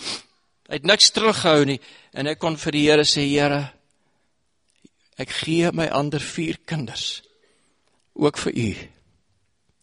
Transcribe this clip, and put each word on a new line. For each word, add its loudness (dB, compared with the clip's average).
Hy -6
het -8
niks 4
teruggehou 4
nie, -2
en -6
ek -6
kon -2
vir -6
die 2
Here 6
sê, 0
'Here, 0
ek -8
gee 0
my -2
ander -2
vier -6
kinders, -8
ook -2
vir -4
u. -4